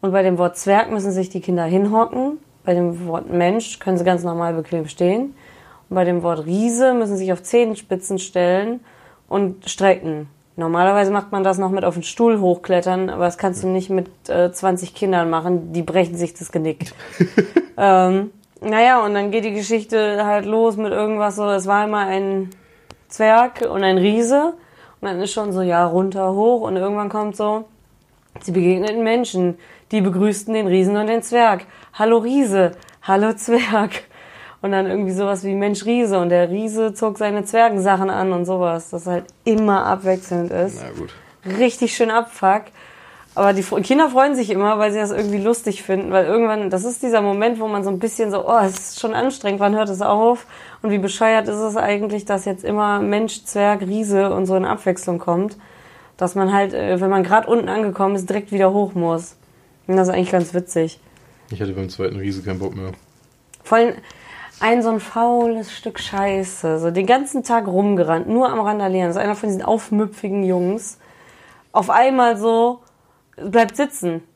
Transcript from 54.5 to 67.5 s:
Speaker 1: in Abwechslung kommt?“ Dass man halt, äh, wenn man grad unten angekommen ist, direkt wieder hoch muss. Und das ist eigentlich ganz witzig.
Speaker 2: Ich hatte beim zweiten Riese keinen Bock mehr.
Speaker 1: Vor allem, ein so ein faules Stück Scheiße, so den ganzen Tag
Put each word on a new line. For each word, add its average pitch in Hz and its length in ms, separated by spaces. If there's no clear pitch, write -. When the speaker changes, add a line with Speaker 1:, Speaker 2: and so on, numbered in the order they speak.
Speaker 1:
in 190 80
Abwechslung 185 540
kommt?“ 185 400
Dass 180 180
man 190 200
halt, 196 180
äh, 185 260
wenn 190 120
man 190 140
grad 214 220
unten 226 220
angekommen 202 480
ist, 185 120
direkt 202 240
wieder 190 200
hoch 196 220
muss. 170 420
Und 185 100
das 185 120
ist 185 60
eigentlich 180 180
ganz 175 220
witzig. 165 440
Speaker 2:
Ich 92 80
hatte 98 140
beim 95 160
zweiten 95 260
Riese 98 260
keinen 92 160
Bock 95 160
mehr. 95 180
Speaker 1:
Vor - 160
allem, 233 160
ein 233 240
so 220 60
ein 220 120
faules 233 720
Stück - 260
Scheiße, 190 800
so 165 120
den 190 160
ganzen 262 380
Tag 233 220